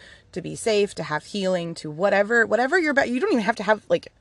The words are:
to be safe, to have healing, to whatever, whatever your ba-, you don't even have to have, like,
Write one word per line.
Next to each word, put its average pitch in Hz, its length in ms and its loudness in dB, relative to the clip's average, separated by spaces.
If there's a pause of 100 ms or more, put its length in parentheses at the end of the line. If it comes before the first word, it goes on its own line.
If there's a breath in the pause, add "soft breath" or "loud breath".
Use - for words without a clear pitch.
(340 loud breath)
to 180 80 -8
be 156 140 -10
safe, 208 400 0
to 170 80 -8
have 151 220 -6
healing, 185 500 -4
to - 140 -12
whatever, 202 560 2
whatever 247 320 2
your 311 160 0
ba-, 247 140 2
you 247 140 -2
don't 415 100 0
even 240 120 2
have 220 140 0
to 214 60 -6
have, 208 240 2
like, - 340 -2